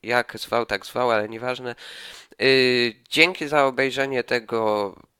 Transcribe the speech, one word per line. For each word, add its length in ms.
jak 340
zwał, 280
tak 200
zwał, 260
ale 180
nieważne. 460
Y, 520
dzięki 380
za 180
obejrzenie 580
tego 720